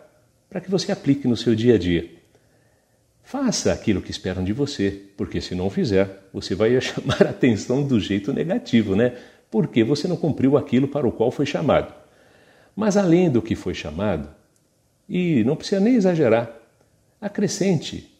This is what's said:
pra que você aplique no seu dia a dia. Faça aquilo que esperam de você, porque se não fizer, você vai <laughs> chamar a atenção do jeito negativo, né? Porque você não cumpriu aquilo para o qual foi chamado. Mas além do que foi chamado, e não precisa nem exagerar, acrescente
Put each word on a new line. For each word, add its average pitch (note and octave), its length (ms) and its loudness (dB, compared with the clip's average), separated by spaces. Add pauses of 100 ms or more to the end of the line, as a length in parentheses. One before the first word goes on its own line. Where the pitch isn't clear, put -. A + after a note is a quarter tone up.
(480)
pra F3 140 -10
que - 80 -12
você F#3+ 220 -2
aplique C#3 360 0
no A#2 80 2
seu A2+ 200 0
dia A#2 180 4
a G2+ 60 4
dia. F2 420 -2 (1040)
Faça B3 480 -2
aquilo F2+ 300 0
que - 100 -10
esperam F#2 320 -6
de G2 100 -2
você, G2 520 -4 (120)
porque F#2+ 220 -6
se F2+ 160 -8
não F#2 140 -2
fizer, G2 640 0
você G2+ 220 -6
vai A2+ 260 2
<laughs> - 20 -2
chamar - 440 0
a D3 40 -4
atenção B2+ 520 0
do B2+ 180 2
jeito G2+ 340 -2
negativo, A#2+ 640 0
né? B2 200 2 (340)
Porque D3+ 340 2
você C#3+ 240 -2
não F3 100 -2
cumpriu C3+ 400 2
aquilo B2+ 300 2
para C#3 200 -2
o G#2 40 0
qual A#2 200 0
foi C#3+ 140 -4
chamado. A2+ 480 0 (840)
Mas G3+ 220 0
além F3+ 320 4
do A#2 120 2
que G2 140 -4
foi F#2 180 -6
chamado, D#2+ 560 -6 (760)
e E3+ 360 0
não C#3 120 0
precisa G3 240 -4
nem A#3+ 160 4
exagerar, D#3 580 2 (640)
acrescente - 1000 -2